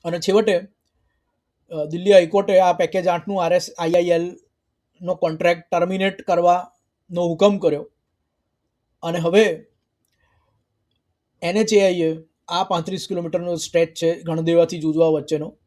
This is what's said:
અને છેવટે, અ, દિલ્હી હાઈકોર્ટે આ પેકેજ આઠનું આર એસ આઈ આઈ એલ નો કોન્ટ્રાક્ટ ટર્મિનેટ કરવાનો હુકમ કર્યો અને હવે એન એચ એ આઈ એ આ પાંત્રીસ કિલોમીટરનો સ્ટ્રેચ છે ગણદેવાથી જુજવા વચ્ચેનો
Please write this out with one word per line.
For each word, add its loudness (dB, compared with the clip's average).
અને -4
છેવટે, 0
અ, -8
દિલ્હી 0
હાઈકોર્ટે 6
આ 4
પેકેજ -2
આઠનું -2
આર 0
એસ 0
આઈ -2
આઈ 2
એલ 0
નો -4
કોન્ટ્રાક્ટ -2
ટર્મિનેટ -2
કરવાનો -2
હુકમ 2
કર્યો -4
અને -6
હવે 2
એન -4
એચ 0
એ 6
આઈ 2
એ -2
આ -2
પાંત્રીસ -6
કિલોમીટરનો -6
સ્ટ્રેચ -2
છે -2
ગણદેવાથી 0
જુજવા 2
વચ્ચેનો -2